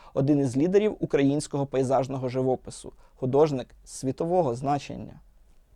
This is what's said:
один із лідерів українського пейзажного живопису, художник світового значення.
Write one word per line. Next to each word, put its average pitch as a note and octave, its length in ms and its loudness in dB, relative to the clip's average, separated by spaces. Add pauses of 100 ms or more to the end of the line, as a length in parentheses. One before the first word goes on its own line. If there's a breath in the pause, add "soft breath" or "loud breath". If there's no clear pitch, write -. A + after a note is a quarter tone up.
(140 loud breath)
один C#3+ 260 2
із B2+ 180 0
лідерів G3 420 2
українського C#3+ 640 0
пейзажного C3 640 0
живопису, C3 640 -4 (220 soft breath)
художник C3+ 600 0 (100)
світового D3+ 720 -2
значення. C3 640 -6 (560)